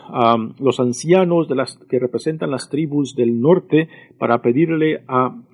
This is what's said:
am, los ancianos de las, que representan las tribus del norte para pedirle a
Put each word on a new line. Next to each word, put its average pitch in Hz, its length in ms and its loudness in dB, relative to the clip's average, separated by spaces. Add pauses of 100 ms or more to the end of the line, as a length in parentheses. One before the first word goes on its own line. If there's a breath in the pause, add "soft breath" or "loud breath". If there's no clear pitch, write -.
am, 117 520 0
los 131 200 0
ancianos 165 680 2
de 143 80 -4
las, 127 220 -6 (120)
que 127 100 0
representan 151 520 -4
las 123 180 -8
tribus 143 460 -4
del 117 240 0
norte 160 500 2 (280 loud breath)
para 120 240 0
pedirle 156 640 0
a 127 460 -2